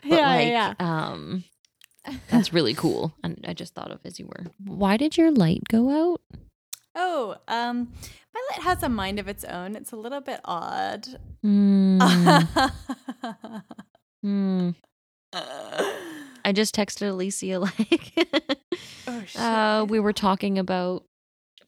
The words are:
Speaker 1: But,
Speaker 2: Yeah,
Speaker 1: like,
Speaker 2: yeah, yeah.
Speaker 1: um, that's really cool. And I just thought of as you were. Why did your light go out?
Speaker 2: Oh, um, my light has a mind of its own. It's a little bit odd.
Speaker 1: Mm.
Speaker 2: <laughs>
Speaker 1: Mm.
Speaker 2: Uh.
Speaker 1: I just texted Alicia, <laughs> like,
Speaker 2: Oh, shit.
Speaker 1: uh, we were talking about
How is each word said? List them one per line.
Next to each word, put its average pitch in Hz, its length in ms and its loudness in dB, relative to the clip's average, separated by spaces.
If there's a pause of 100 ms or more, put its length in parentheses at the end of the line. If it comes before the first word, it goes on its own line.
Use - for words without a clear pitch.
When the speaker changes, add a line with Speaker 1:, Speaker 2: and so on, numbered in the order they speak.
Speaker 1:
But, 277 160 -2
Speaker 2:
Yeah, 294 80 4
Speaker 1:
like, 247 220 4
Speaker 2:
yeah, 220 320 0
yeah. 165 280 -2
Speaker 1:
um, 87 360 -8 (840)
that's 233 240 2
really 147 220 2
cool. 151 480 -2
And - 240 -8
I 175 80 -8
just 170 200 -14
thought - 180 -12
of - 120 -18
as 175 140 -16
you - 80 -16
were. - 200 -14 (180)
Why 196 320 2
did 294 200 0
your 330 140 6
light 180 380 4
go 240 220 4 (220)
out? - 80 -4 (760)
Speaker 2:
Oh, 311 420 -4 (100)
um, 240 460 -4 (420)
my 466 60 -8 (100)
light - 140 -8
has 349 180 0
a 311 60 -2
mind 202 300 -2
of 196 100 -8
its 208 160 -10
own. 185 320 -10
It's 220 160 -14
a 240 40 -14
little 240 240 -10
bit 262 240 -10
odd. 196 600 -6 (380)
Speaker 1:
Mm. 196 560 6
Speaker 2:
<laughs> 220 1600 2 (600)
Speaker 1:
Mm. 190 500 0 (580)
Speaker 2:
Uh. 151 600 -6 (520)
Speaker 1:
I 202 80 2
just 208 220 0
texted 208 340 -2
Alicia, 185 500 -4
<laughs> - 20 -2
like, 202 520 -2 (920)
Speaker 2:
Oh, 240 200 -8
shit. - 140 -8
Speaker 1:
uh, 220 480 2
we 220 120 2
were 208 120 2
talking 196 460 0
about 185 460 -2 (640)